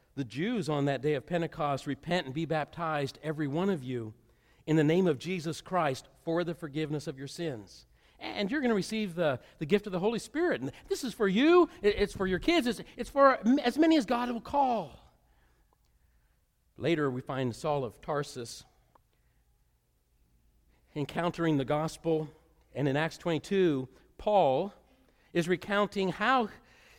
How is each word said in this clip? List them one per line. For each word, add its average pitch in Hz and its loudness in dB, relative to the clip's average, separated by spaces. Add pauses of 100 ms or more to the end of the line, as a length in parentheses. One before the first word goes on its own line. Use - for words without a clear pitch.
(160)
the 135 -4
Jews 151 -4
on 143 0
that 139 -2
day 151 2
of 131 -4
Pentecost, 156 -2
"Repent 156 -4
and 131 -10
be 160 -2
baptized, 151 -4
every 151 -4
one 165 0
of 156 -2
you, 120 -8 (520)
in 156 2
the 160 6
name 165 4
of 143 2
Jesus 165 -6
Christ 156 -2 (160)
for 165 0
the 170 -4
forgiveness 151 -6
of 147 -8
your 135 -12
sins. 131 -10 (320)
And 208 -6
you're 294 0
gonna 240 2
receive 208 -2
the, 156 0 (200)
the 165 -6
gift 196 0
of 202 -8
the 175 -2
Holy 214 0
Spirit. 294 -2
And 131 -6 (160)
this - -4
is 233 -6
for 208 0
you, 302 6 (140)
it, 208 4
it's 196 0
for 190 -2
your 185 0
kids, 320 2
it's, 240 -2 (160)
it's - -8
for 277 6
m-, 269 6
as 247 0
many 320 6
as 247 2
God 240 -2
will 233 -4
call." 240 0 (1900)
Later, 151 0
we 127 -4
find 131 -4
Saul 143 -2
of 107 -12
Tarsus 143 -8 (2250)
encountering 165 0
the 135 0
gospel. 156 -2 (460)
And 135 0
in 135 0
Acts 156 -2
twenty-two, 165 0 (300)
Paul 180 2 (600)
is 170 0
recounting 196 0
how 226 0 (500)